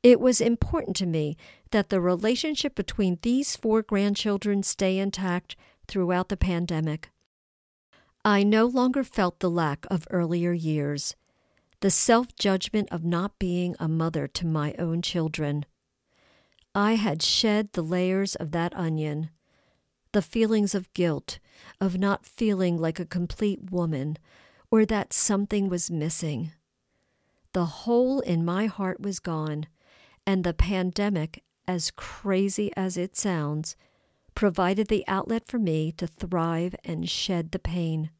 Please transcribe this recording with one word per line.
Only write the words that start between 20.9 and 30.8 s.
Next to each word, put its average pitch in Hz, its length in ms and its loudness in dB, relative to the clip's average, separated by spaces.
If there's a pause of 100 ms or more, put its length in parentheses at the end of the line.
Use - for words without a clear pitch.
guilt, 165 460 -2 (400)
of 185 180 0
not 196 280 0
feeling 190 520 0
like 160 220 -2
a 175 60 -4
complete 185 680 -2
woman, 160 460 -2 (520)
or 220 160 6
that 208 280 -2
something 202 540 0
was 175 240 -2
missing. 156 600 -2 (1000)
The 180 120 0
hole 247 560 2
in 165 240 0
my 185 220 0
heart 190 340 -4
was 196 180 -4
gone, 156 480 -4 (600)
and 190 160 2
the 175 100 0
pandemic, 185 920 0 (240)